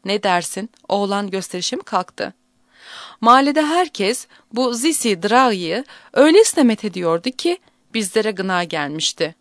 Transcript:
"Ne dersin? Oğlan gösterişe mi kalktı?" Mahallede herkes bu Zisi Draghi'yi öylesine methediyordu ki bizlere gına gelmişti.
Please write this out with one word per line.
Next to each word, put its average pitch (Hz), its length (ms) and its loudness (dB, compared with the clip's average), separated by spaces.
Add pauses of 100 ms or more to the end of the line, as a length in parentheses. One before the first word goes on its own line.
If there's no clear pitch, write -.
"Ne 202 180 -4
dersin? 185 480 -2 (180)
Oğlan 202 420 -2
gösterişe 185 460 -8
mi 381 60 -10
kalktı?" - 520 -6 (840)
Mahallede 277 420 4
herkes 302 640 -2 (260)
bu 240 220 -2
Zisi 233 480 -2
Draghi'yi 214 640 2 (280)
öylesine 320 520 4
methediyordu 180 680 0
ki 349 280 -4 (360)
bizlere 220 360 -2
gına 185 340 -2
gelmişti. 156 760 -6